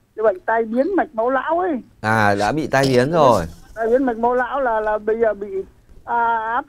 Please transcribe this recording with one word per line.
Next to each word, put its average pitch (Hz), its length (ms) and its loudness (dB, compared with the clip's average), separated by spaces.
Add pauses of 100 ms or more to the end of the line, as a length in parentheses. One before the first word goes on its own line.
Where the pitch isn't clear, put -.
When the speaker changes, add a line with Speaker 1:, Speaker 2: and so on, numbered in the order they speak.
(160)
Speaker 1:
cái 214 60 -4
bệnh 196 180 2
tai 226 240 0
biến 262 320 0
mạch 240 180 -2
máu 233 160 -2
não 269 280 -2
ấy. 359 140 -2 (280)
Speaker 2:
À, 110 340 2
đã 104 180 0
bị 147 140 -4
tai 135 220 2
biến 127 240 2
rồi. 127 300 6 (320)
Speaker 1:
Tai 220 140 -4
biến 254 180 2
mạch 233 120 -2
máu 240 160 0
não 247 260 -2
là, 226 200 0
là 214 180 -2
bây 214 220 -2
giờ 214 140 2
bị, 202 120 -10 (580)
à, 233 340 -2 (160)
áp 277 140 -4